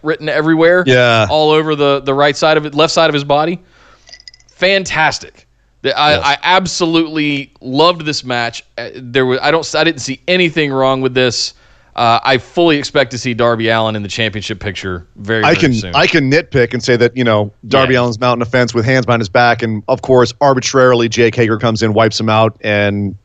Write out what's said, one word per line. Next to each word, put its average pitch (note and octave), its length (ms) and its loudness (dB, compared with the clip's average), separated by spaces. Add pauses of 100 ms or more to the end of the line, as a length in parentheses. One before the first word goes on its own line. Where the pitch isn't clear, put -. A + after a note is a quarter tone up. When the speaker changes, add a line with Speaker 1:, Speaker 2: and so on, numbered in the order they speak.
Speaker 1:
written D#3 260 -4
everywhere. D#3+ 580 2
Speaker 2:
Yeah. A#2+ 420 4
Speaker 1:
All D3+ 220 2
over D#3 240 2
the, C#3+ 260 2
the C3+ 140 -2
right C#3+ 220 2
side D#3 200 2
of D3+ 80 0
it, D3 100 -10
left D3+ 200 2
side E3 160 2
of D3 40 -2
his C#3+ 100 -4
body. D3+ 360 0 (880)
Fantastic. F3 960 -2 (360)
The, C3 160 -2
I, D3 180 2
Speaker 2:
Yes. - 80 -6
Speaker 1:
I C#3+ 180 0
absolutely D#3+ 1160 -2
loved D#3 440 0
this D3+ 180 -6
match. A#2+ 400 -6 (140)
Uh, A2+ 180 -10
there B2+ 320 -2
was, B2+ 160 -2
I D3 80 0
don't, D#3+ 240 -2
I D#3 100 0
didn't D#3+ 180 -2
see C3+ 260 -8
anything E3 440 0
wrong C3 280 2
with C3 140 -2
this. B2+ 400 -2 (420)
Uh, A#2 260 2
I C3 160 2
fully E3 400 0
expect C3+ 340 -2
to B2 60 -8
see A#2+ 160 -6
Darby A2+ 340 0
Allin A2 280 0
in G#2 60 -6
the G2+ 60 -10
championship G#2 520 -6
picture F#2 460 -8 (100)
very, A2 260 -2
Speaker 2:
I D#3 120 2
Speaker 1:
very - 20 2
Speaker 2:
can, D#3 180 0
Speaker 1:
soon. G2 200 -6
Speaker 2:
I E3 120 2
can C#3+ 240 0
nitpick C3+ 420 0
and B2 100 -4
say B2 140 2
that, A#2+ 200 0
you B2+ 80 -2
know, G#2+ 260 0 (160)
Darby C3 280 2
Speaker 1:
Yeah. B2 60 2
Speaker 2:
Allin's A#2+ 200 -2
mounting A#2+ 220 0
a A2+ 80 -2
fence B2 240 0
with A#2 100 0
hands C3 220 0
behind A#2 140 0
his G2+ 80 -4
back, A#2+ 340 2
and A2 260 -4
of C3 140 -2
course, B2 380 4
arbitrarily, B2+ 680 2
Jake A2+ 260 2
Hager A2+ 240 0
comes A2 240 -2
in, A2 100 0
wipes A2 280 2
him A2 80 -2
out, A2 320 2
and, G2+ 640 -2